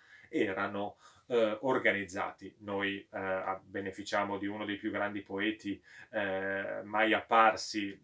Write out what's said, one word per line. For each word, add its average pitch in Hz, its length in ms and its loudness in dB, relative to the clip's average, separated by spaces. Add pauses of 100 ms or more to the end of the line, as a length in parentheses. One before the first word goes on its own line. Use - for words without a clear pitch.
(280)
erano, 101 680 -2 (320)
eh, 113 340 4
organizzati. 98 960 0
Noi, 98 380 -2
eh, 101 200 -10
a-, 95 440 -2
beneficiamo 101 760 -2
di 98 80 -4
uno 104 180 -4
dei 104 120 -4
più 107 140 -4
grandi 101 300 -2
poeti, 101 600 -4 (300)
eh, 98 760 -2
mai 107 280 4
apparsi 107 920 4